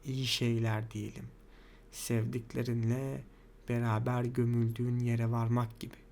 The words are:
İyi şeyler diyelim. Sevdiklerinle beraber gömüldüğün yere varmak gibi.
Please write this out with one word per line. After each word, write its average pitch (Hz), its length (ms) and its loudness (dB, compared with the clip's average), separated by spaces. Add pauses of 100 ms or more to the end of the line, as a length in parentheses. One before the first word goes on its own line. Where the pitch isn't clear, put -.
İyi 131 220 -4
şeyler 113 640 0
diyelim. 104 340 -8 (680)
Sevdiklerinle 120 1300 -2 (460)
beraber 120 540 2
gömüldüğün 120 760 2
yere 117 320 2
varmak 117 480 2
gibi. - 160 -10 (160)